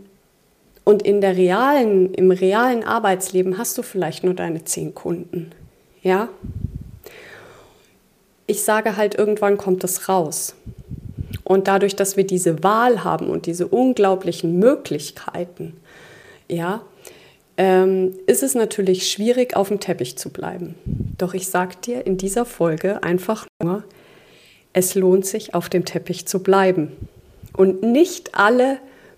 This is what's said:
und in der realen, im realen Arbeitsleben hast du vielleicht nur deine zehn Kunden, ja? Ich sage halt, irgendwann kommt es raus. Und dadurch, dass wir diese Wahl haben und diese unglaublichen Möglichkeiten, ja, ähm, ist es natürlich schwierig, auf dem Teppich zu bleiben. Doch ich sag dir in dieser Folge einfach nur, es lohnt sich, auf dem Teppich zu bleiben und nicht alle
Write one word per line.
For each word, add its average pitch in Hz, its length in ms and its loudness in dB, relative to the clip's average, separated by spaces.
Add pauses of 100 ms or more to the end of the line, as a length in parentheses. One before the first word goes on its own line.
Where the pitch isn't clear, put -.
(840)
und 202 200 4
in 202 180 2
der 190 160 2
realen, 196 800 4
im 185 160 6
realen 214 520 2
Arbeitsleben 185 720 0
hast 233 200 -6
du 240 60 -6
vielleicht 165 400 -6
nur 185 100 2
deine 170 320 -6
zehn 160 300 -6
Kunden, 170 560 -8 (500)
ja? 190 280 0 (2250)
Ich 202 160 -2
sage 214 340 0
halt, 208 180 0
irgendwann 208 420 2
kommt 185 260 -2
es - 260 -6
raus. 170 460 -2 (880)
Und 190 240 2
dadurch, 196 280 2
dass 196 220 -2
wir 196 80 4
diese 180 380 0
Wahl 220 400 4
haben 165 240 -2
und 165 180 -4
diese 170 220 -4
unglaublichen 190 920 2
Möglichkeiten, 175 1200 -2 (720)
ja, 175 320 -4 (720)
ähm, 185 600 4 (100)
ist 247 180 4
es 262 120 -2
natürlich 196 560 0
schwierig, 240 440 0
auf 196 120 2
dem 202 120 -2
Teppich - 380 -6
zu - 140 -10
bleiben. 175 440 -10 (420)
Doch 185 160 -4
ich 185 140 -6
sag 180 360 -4
dir 240 220 -6
in 190 120 0
dieser 196 280 -2
Folge 170 580 -2
einfach 180 420 -2 (160)
nur, 185 220 -2 (920)
es 185 220 0
lohnt 190 300 4
sich, - 280 -8
auf 175 160 -2
dem 180 160 0
Teppich - 400 -8
zu 190 160 -4
bleiben 185 500 2 (640)
und 190 280 4
nicht 262 520 2
alle 247 440 4 (380)